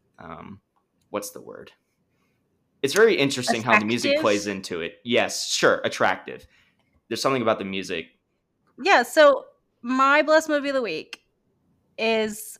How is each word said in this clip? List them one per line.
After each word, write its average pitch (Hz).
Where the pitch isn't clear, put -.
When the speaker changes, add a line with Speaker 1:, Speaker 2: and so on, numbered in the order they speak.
Speaker 1:
um, 82
what's 104
the -
word? -
It's 135
very 208
interesting 123
how 117
the 107
music 113
Speaker 2:
Effective? 107
Speaker 1:
plays 104
into 95
it. 82
Yes, 113
sure, -
attractive. 92
There's 117
something 135
about 110
the 101
music. 92
Speaker 2:
Yeah, 349
so 294
my 269
blessed 311
movie 285
of 277
the 262
week 160
is 220